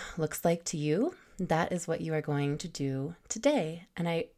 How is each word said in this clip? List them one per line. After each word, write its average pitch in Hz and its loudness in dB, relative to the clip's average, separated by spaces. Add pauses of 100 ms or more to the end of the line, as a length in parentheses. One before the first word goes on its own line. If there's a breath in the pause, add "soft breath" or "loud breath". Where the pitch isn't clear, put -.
(160 loud breath)
looks 156 -2
like 170 4
to - -4
you, 165 2 (240 loud breath)
that 170 2
is 180 -2
what 160 0
you 160 -2
are 156 0
going 143 0
to 165 -8
do 139 -2 (140)
today. 185 0 (120)
And 170 0
I 165 0